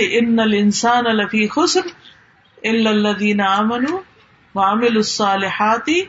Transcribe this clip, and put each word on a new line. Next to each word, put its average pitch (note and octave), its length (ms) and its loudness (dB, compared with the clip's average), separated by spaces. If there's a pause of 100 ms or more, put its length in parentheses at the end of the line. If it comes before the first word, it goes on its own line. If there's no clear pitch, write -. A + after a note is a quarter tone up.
(100)
ان A#3 300 2
الانسان G#3+ 640 2
لفی G#3+ 440 0
خسر E4 320 0 (840)
الا A3+ 260 0
الذین G#3 500 0
آمنوا A3+ 580 -2 (560)
وعملوا A3 420 0
الصالحات G#3 960 -2 (180)